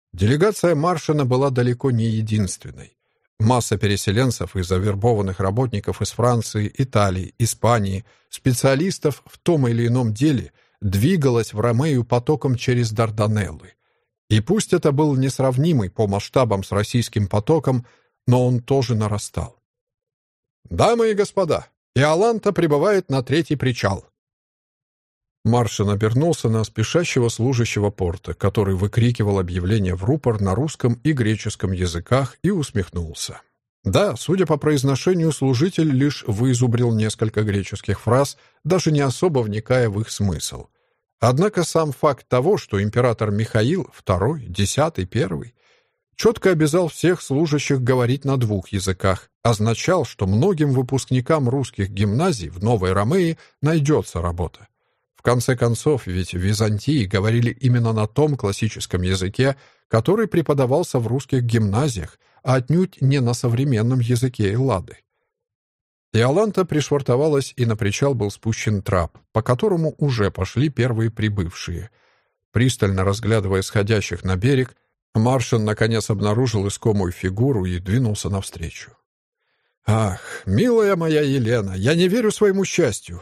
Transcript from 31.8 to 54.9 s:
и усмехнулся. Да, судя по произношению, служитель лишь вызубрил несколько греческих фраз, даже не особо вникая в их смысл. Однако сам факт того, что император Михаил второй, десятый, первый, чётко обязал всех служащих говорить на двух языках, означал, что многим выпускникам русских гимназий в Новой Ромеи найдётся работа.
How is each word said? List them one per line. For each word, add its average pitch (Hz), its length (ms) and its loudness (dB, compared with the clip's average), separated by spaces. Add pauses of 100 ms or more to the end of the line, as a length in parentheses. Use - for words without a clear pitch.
и 175 80 0
усмехнулся. 92 920 -6 (420)
Да, 139 320 2
судя 175 320 0
по 151 100 2
произношению, 151 760 0
служитель 143 600 0
лишь 139 340 0
вызубрил 120 640 2
несколько 107 520 0
греческих 101 580 -4
фраз, 131 360 2 (260)
даже 170 280 0
не 147 100 2
особо 139 380 0
вникая 113 500 0
в 101 120 -2
их - 80 -8
смысл. - 580 -4 (520)
Однако 160 440 2
сам 156 280 0
факт - 360 -2
того, 143 300 2
что 101 240 -4
император 110 500 0
Михаил 113 600 0
второй, 107 540 -2
десятый, 98 580 -2
первый, 143 500 -6 (600)
чётко 214 360 2
обязал 156 360 2
всех 165 340 0
служащих 143 600 0
говорить 127 440 2
на 135 120 0
двух 107 320 0
языках, 95 600 -2 (140)
означал, 117 640 0
что - 220 -6
многим 147 440 2
выпускникам 131 800 0
русских 120 400 -2
гимназий 104 600 0
в 90 140 -8
Новой 95 300 2
Ромеи 160 440 0 (240)
найдётся 147 600 0
работа. 85 460 -6 (480)